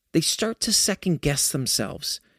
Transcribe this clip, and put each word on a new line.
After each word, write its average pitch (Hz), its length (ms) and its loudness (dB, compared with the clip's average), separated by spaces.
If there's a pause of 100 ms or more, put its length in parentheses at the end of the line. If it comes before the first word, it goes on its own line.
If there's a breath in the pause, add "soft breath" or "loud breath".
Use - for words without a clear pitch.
(100)
they 165 100 4
start - 420 -2
to 226 100 0
second 185 480 2
guess 143 320 0
themselves - 680 -2 (180)